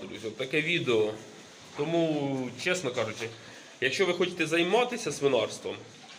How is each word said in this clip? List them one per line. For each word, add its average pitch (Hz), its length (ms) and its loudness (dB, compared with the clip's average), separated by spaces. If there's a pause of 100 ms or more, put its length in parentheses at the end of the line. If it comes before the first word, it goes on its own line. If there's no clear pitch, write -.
друзі, 107 200 -10
от 107 100 -6
таке 135 240 0
відео. 127 520 2 (640)
Тому, 147 720 0 (140)
чесно 180 280 0
кажучи, 110 380 -2 (520)
якщо 135 240 2
ви 175 80 4
хочете 175 340 0
займатися 185 640 2
свинарством, 120 640 2 (440)